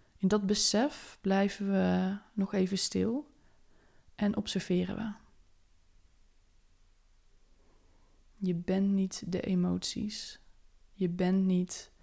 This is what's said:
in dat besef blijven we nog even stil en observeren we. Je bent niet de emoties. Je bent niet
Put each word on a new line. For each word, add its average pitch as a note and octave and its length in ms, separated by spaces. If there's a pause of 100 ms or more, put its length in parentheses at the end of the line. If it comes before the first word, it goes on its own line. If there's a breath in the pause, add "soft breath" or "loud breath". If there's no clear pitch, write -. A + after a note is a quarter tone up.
(160 loud breath)
in F#3 120
dat G3+ 180
besef - 760
blijven G3 500
we F#3 480 (140)
nog G3 200
even F#3+ 260
stil A3+ 520 (840 soft breath)
en G#3 220
observeren F#3 600
we. G#3+ 160 (3250 soft breath)
Je F#3 180
bent F#3+ 360
niet F#3+ 360
de F3+ 140
emoties. F3+ 1000 (520)
Je F#3 160
bent F#3 360
niet F3+ 480 (100)